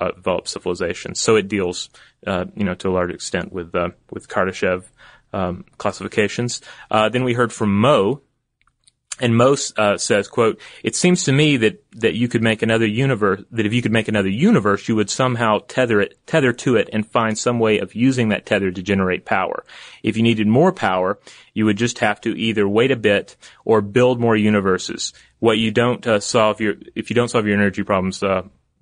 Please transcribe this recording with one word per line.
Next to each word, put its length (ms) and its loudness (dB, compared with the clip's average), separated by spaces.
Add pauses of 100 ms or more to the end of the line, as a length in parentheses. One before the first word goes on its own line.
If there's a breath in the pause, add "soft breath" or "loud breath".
uh, 100 -2
developed 360 -6
civilizations." 720 -8
So 160 2
it 140 0
deals, 400 -4 (360 soft breath)
uh, 200 -2 (100)
you 80 -4
know, 120 -2
to 120 -8
a 100 0
large 160 -2
extent 380 -8
with, 240 -10
uh, 140 0 (200)
with 200 -14
Kardashev, 540 -2 (500 loud breath)
um, 320 -6 (120)
classifications. 840 -4 (280 loud breath)
Uh, 200 2
then 140 -2
we 100 -2
heard 180 0
from 200 -2 (140)
Mo, 360 2 (1000)
and 180 2
Mo, 180 4 (220)
uh, 200 2
says, 300 0
quote, 320 0 (240 loud breath)
"It 120 -4
seems 300 2
to 60 2
me 260 4
that, 180 2 (300)
that 100 2
you 120 0
could 140 -2
make 220 0
another 240 2
universe, 640 0
that 160 -2
if 60 0
you 100 2
could 80 -2
make 160 0
another 220 0
universe, 580 2
you 80 0
would 140 0
somehow 580 0
tether 340 0
it, 240 -4
tether 260 2 (140)
to 120 2
it 140 0
and 140 -2
find 320 -2
some 220 -2
way 200 2
of 140 -8 (140)
using 220 2
that 160 -2
tether 260 0
to 100 -8
generate 420 0
power. 400 -2 (380 loud breath)
If 160 -2
you 60 2
needed 240 2
more 260 4
power, 460 -2 (340 loud breath)
you 120 0
would 120 2
just 220 -2
have 220 0
to 140 -4 (120)
either 200 0
wait 240 2
a 40 2 (160)
bit 240 -2 (300 loud breath)
or 160 4
build 380 2
more 160 2
universes. 800 0 (240 soft breath)
What 220 2
you 120 0
don't, 360 0
uh, 120 2
solve 400 0
your, 160 -2 (200)
if 140 -8
you 60 -4
don't 140 2
solve 160 0
your 100 2
energy 280 0
problems, 400 -2
uh, 200 0 (380)